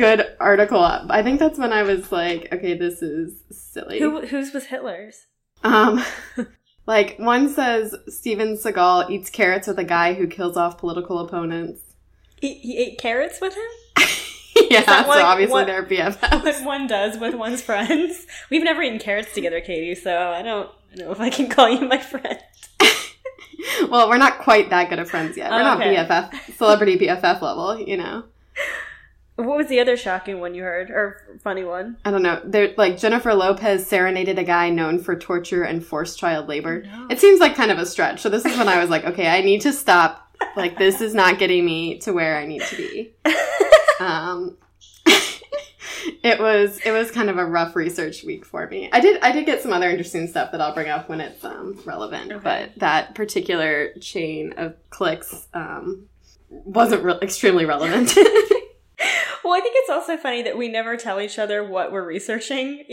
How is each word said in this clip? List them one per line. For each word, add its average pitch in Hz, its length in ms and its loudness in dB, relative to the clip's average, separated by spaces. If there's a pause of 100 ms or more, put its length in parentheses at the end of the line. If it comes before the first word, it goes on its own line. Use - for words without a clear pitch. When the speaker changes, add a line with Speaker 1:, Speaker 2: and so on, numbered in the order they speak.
(160)
Speaker 1:
good - 240 -2
article. 202 420 4
I - 400 2
think 262 180 2
that's 311 180 2
when 240 140 -2
I 214 100 2
was 196 300 -2
like, 170 400 -4
"Okay, 180 220 -4
this 175 280 -6
is 160 320 -6 (160)
silly." - 480 -12
Speaker 2:
Who, 302 280 -2
whose 277 280 -6
was 277 120 -10
Hitler's? 233 600 -12 (380)
Speaker 1:
Um, 226 380 4 (340)
<laughs> - 500 -14
like, 208 320 2
one 240 300 2
says 233 460 -2 (140)
Steven 220 480 -4
Seagal 180 540 2
eats 185 200 -6
carrots 190 360 0
with 196 120 -4
a 180 60 -4
guy 170 300 2
who 180 120 -2
kills 175 300 -4
off 170 220 -2
political 175 400 -6
opponents. 170 600 -8 (600)
Speaker 2:
He, 277 140 -6
he - 240 -10
ate 247 200 -4
carrots 254 420 -4
with 381 140 -4
him? 415 80 -10 (360)
Speaker 1:
<laughs> - 80 6 (640)
Yeah, 220 100 6
Speaker 2:
Is 214 60 2
that - 180 6
Speaker 1:
so 277 40 0
Speaker 2:
what, 196 140 6
Speaker 1:
obviously 190 300 4
Speaker 2:
what, 196 140 4
Speaker 1:
they're 190 160 -2
B 185 160 -2
F 196 240 -4
Fs. 302 220 2
Speaker 2:
what 285 200 -2
one 277 220 -4
does 220 320 -2
with 233 160 -4
one's 240 260 -6
friends. 302 680 -2 (240)
We've 311 120 2
never 330 200 0
eaten 226 180 -4
carrots 214 340 -4
together, 170 260 -4
Katie, 170 360 -6
so 175 340 -2
I 175 120 -6
don't 214 280 -6 (240)
know 170 160 -12
if - 80 -8
I 226 100 -2
can 254 200 -2
call 240 200 4
you 247 200 0
my 262 100 2
friend. - 400 -10 (420)
<laughs> - 80 6 (1040)
Speaker 1:
Well, 233 180 6
we're 240 100 4
not 277 200 4
quite 214 320 4
that 180 180 2
good 170 100 -6
of 170 120 -8
friends 160 260 -6
yet. - 140 -6
We're 226 100 0
Speaker 2:
Oh, - 20 2
Speaker 1:
not 262 180 2
Speaker 2:
okay. 202 100 2
Speaker 1:
B 190 60 4
F 170 140 0
F, 180 460 -2
celebrity 208 400 4
B 180 120 2
F 180 140 -2
F 175 200 2
level, 180 360 -6
you 202 200 -8
know. 214 260 -8 (1120)
Speaker 2:
What 247 200 -2
was 294 120 0
the 254 120 2
other 247 180 2
shocking 185 420 -6
one 175 140 -8
you 180 80 -10
heard? 185 280 -6
Or - 540 -6
funny 190 200 -6
one? 185 400 -8
Speaker 1:
I 208 60 -2
don't 196 120 2
know. 175 220 0
They're, 202 340 2
like, 180 200 2
Jennifer 226 360 0
Lopez 196 520 2
serenaded 185 520 0
a 180 60 -2
guy 175 260 2
known 165 280 0
for 170 180 -4
torture 175 460 -4
and 165 220 -4
forced 165 340 -8
child 156 300 -2
labor. 160 340 -6
Speaker 2:
No. 208 280 -16
Speaker 1:
It 240 100 -4
seems 392 180 10
like 320 160 6
kind 220 160 2
of 170 80 0
a 170 80 -2
stretch. - 340 -2
So 180 100 -2
this 226 160 0
is 240 100 -2
when 226 120 2
I 180 120 4
was 175 80 2
like, 160 160 0
"Okay, 175 240 -2
I 185 140 4
need 196 200 4
to 285 120 2
stop. 175 600 2 (220)
Like, 175 220 -4
this 196 240 4
is 220 120 -2
not 190 240 4
getting 180 260 2
me 165 360 -2
to 208 120 -4
where 160 260 0
I 147 80 -6
need 151 160 -8
to - 140 -8
be." - 360 -10 (120)
Speaker 2:
<laughs> 320 100 2 (680)
Speaker 1:
Um, 175 560 -6 (280)
<laughs> - 220 -14 (1160)
it 233 180 2
was, 208 460 2
it 220 40 0
was 226 200 0
kind 220 180 0
of 185 80 -2
a 180 80 0
rough 170 320 -2
research 165 480 -4
week 156 220 -12
for - 200 -10
me. 190 260 -10
I 240 80 6
did, 381 220 6
I 254 100 6
did 302 140 -2
get 269 160 0
some 226 100 -4
other 180 180 2
interesting 170 360 -4
stuff - 260 -6
that 165 100 -6
I'll 151 120 -2
bring 156 140 -6
up 151 200 -6
when 160 120 -8
it's, - 240 -14
um, - 400 -12
relevant. - 480 -10
Speaker 2:
Okay. 208 100 -14
Speaker 1:
But - 380 -4
that 156 340 0
particular 170 840 -2
chain 156 560 -8
of 165 180 -8 (160)
clicks, 160 640 -6
um, 175 540 -10 (420)
wasn't 202 560 2
re-, 175 180 0
extremely 185 440 2
relevant. 165 560 0
<laughs> - 40 10 (1160)
Speaker 2:
Well, 359 160 0
I - 40 0
think 466 160 -2
it's 349 120 0
also 330 260 -2
funny 247 260 -4
that 220 140 -6
we 240 120 -6
never 226 280 -6
tell 202 240 -6
each 208 180 -8
other 208 260 -4
what 185 260 -4
we're 190 160 -6
researching 262 880 -8